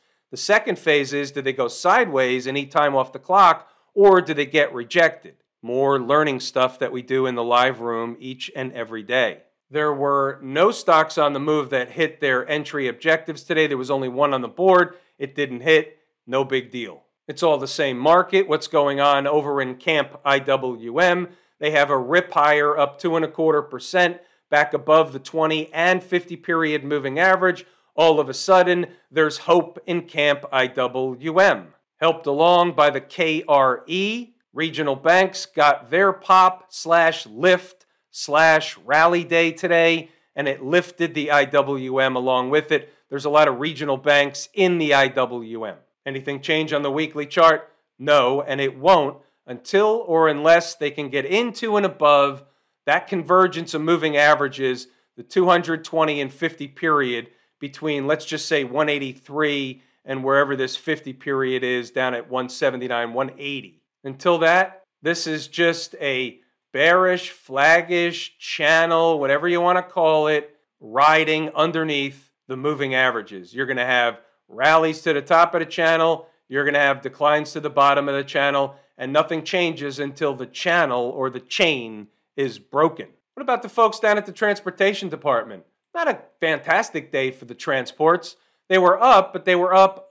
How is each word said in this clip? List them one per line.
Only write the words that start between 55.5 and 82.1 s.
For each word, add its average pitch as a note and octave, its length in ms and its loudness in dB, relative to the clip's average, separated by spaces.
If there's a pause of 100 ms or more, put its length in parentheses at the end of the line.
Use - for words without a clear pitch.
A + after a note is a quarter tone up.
twenty, D#3 380 -2
and C3 100 -8
fifty D#3 380 -8
period C3+ 580 -2 (320)
between, C#3+ 480 -8
let's D3+ 180 -2
just D#3 220 -10
say, D3 160 -2
one C#3+ 240 -4
eighty-three C#3 920 -6 (240)
and C3+ 180 -8
wherever C#3 320 0
this C3 220 -6
fifty D3+ 340 -8
period C3 520 -4
is B2 280 -4
down B2+ 220 -4
at A#2+ 160 -10
one B2+ 180 -6
seventy-nine, B2 640 -4
one B2+ 240 -6
eighty. C#3 440 -12 (240)
Until C#3 320 -2
that, F3 460 2 (180)
this E3 260 -4
is D3+ 220 -8
just E3 500 -2
a C3 400 -6 (320)
bearish, F3+ 600 2
flaggish E3+ 1080 0
channel, E3 800 0
whatever C#3+ 300 0
you F3 100 0
wanna F3+ 240 2
call D#3 440 0
it, D3 280 -2 (240)
riding D#3 760 2
underneath D3+ 760 -4 (160)
the C3 80 -10
moving C#3+ 400 -4
averages. G#2+ 580 -4
You're B2+ 120 -6
gonna B2+ 200 -4
have A#2+ 360 0 (260)
rallies D#3 540 0
to E3 100 -2
the C#3+ 100 -2
top E3+ 320 2
of F3 60 -2
the D#3+ 60 -4
channel, E3 640 0 (200)
you're C#3 160 -2
gonna C#3+ 160 0
have C#3 220 2
declines D3+ 500 -2
to E3 80 -10
the D3 100 -8
bottom C#3+ 380 2
of C#3 80 -2
the C#3 80 -4
channel, C#3 520 -2 (220)
and C3 140 -8
nothing D#3+ 320 0
changes C#3+ 560 -4
until C#3+ 340 -6
the B2+ 120 -12
channel C3 640 -2
or C3 200 -6
the B2 120 -10
chain A#2 640 -4 (300)